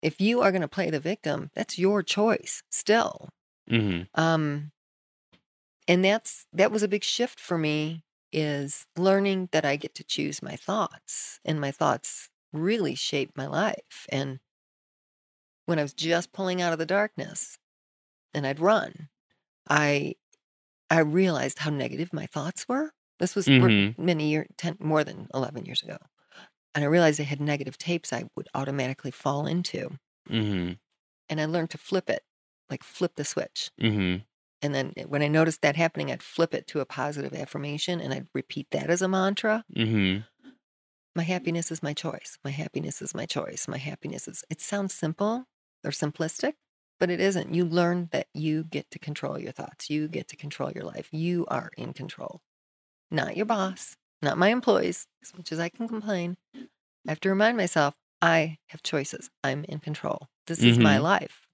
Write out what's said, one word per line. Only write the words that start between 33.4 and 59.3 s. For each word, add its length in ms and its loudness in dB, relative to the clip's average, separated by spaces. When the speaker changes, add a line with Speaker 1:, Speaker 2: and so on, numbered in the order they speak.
Speaker 2:
Mm-hmm. 440 2
Speaker 1:
And 120 -2
then 220 -4
it, 120 -12
when 120 0
I 60 2
noticed 340 4
that 140 4
happening, 360 0
I'd 120 -8
flip 320 0
it 120 -6
to 120 -4
a 60 -2
positive 480 -6
affirmation 680 -6
and 120 -4
I'd 200 -8
repeat 380 -6
that 180 -2
as 140 4
a 40 2
mantra. 560 2
Speaker 2:
Mm-hmm. 460 2
Speaker 1:
"My 80 -2
happiness 480 -2
is 120 -8
my 100 -4
choice. 500 -8
My 80 -6
happiness 500 -6
is 120 -8
my 140 -6
choice. 400 -6
My 100 -6
happiness 500 -10
is," 220 -12
it 120 -8
sounds 320 -2
simple 520 -2
or 80 -4
simplistic, 600 -2
but 120 2
it 80 -2
isn't. 340 0
You 120 4
learn 480 2
that 200 -2
you 300 -2
get 280 -8
to 80 -14
control 380 -6
your 140 -10
thoughts. 380 -12
You 180 -2
get 220 -8
to 80 -16
control 340 -6
your 140 -10
life. 260 -10
You 380 0
are 280 -4
in 160 -10
control. 480 -12
Not 260 -2
your 80 0
boss, 500 -4
not 160 2
my 80 6
employees, 580 2
as 140 -20
much 160 -12
as 80 -4
I 100 -2
can 200 -8
complain. 480 -4
I 560 -14
have 80 -4
to 100 0
remind 280 4
myself, 380 2
I 340 4
have 120 -18
choices. 480 -4